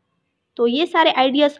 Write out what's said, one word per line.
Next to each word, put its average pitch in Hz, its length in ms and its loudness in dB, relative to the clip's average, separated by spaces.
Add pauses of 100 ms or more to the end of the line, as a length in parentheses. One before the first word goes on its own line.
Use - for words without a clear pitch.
(580)
तो 240 100 0
ये 285 180 -2
सारे 330 260 0
आइडियाज़ 277 480 0